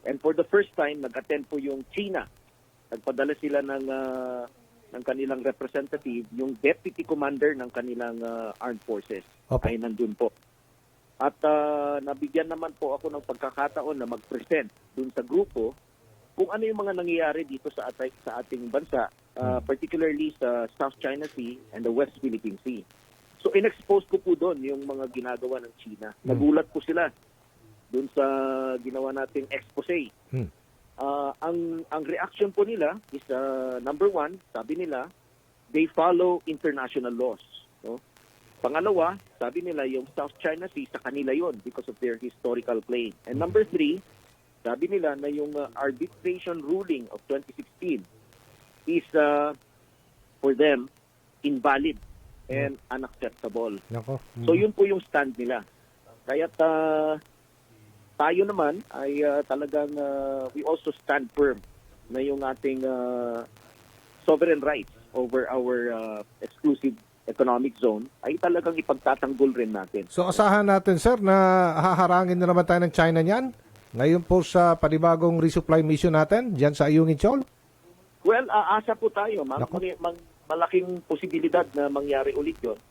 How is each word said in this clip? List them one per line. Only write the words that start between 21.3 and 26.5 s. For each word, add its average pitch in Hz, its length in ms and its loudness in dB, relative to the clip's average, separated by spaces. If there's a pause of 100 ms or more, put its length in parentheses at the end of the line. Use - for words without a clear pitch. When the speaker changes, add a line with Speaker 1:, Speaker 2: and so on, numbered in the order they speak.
Speaker 1:
and 113 80 -10
the 117 80 0
West 135 320 0
Philippine 110 400 -6
Sea. 120 240 -10 (560)
So, - 160 2
in-expose 202 480 2
ko - 160 -2
po - 160 2
dun 165 240 -2
yung 139 240 -6
mga 135 240 -8
ginagawa 127 560 -6
ng 113 80 -20
China. 107 400 -16
Speaker 2:
Hmm. - 160 -8
Speaker 1:
Nagulat 147 400 4